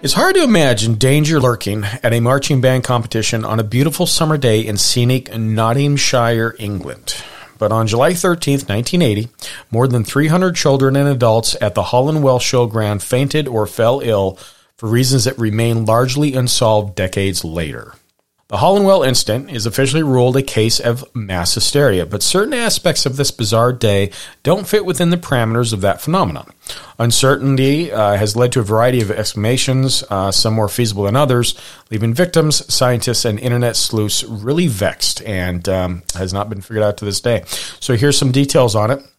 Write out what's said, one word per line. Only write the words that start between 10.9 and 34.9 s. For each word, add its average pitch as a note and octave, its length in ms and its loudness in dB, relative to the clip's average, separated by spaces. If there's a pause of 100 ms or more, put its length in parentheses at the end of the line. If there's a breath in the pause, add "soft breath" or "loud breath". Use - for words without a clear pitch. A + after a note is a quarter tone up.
and C#3+ 120 2
adults A#2 540 2
at G#2 140 -2
the G2+ 80 0
Hollandwell C3+ 560 2
Showground A2 640 -2
fainted C#3+ 440 -2
or A2 200 -2
fell A#2 320 0
ill G2 400 0 (380 loud breath)
for A2 120 -6
reasons B2+ 360 2
that B2+ 120 -2
remain A2+ 480 0
largely B2+ 480 2
unsolved A2 640 0
decades G2 500 -2
later. D#2+ 480 -8 (540)
The G#2 100 -6
Hollandwell F#3+ 500 4
incident B2 440 -2
is A#2 160 -6
officially C3+ 340 0
ruled B2+ 340 2
a C3+ 60 2
case A2 380 0
of A#2+ 260 -2 (100)
mass F#2+ 380 -4
hysteria, G#2 540 2
but - 160 -4
certain A3+ 320 0
aspects A3 500 -2
of B2+ 100 -2
this C#3 140 2
bizarre A2+ 420 0
day G2+ 380 0 (320 loud breath)
don't F#3 260 0
fit G#3 180 0
within F3 260 0
the F3+ 60 2
parameters A#2 540 0
of G#2 100 -4
that G2 200 0
phenomenon. B2+ 500 -2 (460 loud breath)
Uncertainty, C3+ 960 2
uh, G#2 240 2
has G#2 200 0
led B2 180 2
to C3 60 0
a A#2 40 0
variety A#2 380 2
of G2+ 100 -2
explanations, B2+ 1000 0
uh, G2 220 -2
some A2 240 2
more G#2+ 120 0
feasible G#2 360 -2
than G2+ 120 0
others, B2+ 380 2 (380 loud breath)
leaving A2+ 240 -2
victims, E3 580 0
scientists, B2 500 0
and G#2+ 160 -2
internet A#2+ 360 -2
sleuths - 480 -2
really A#2 420 -2
vexed G2+ 560 -2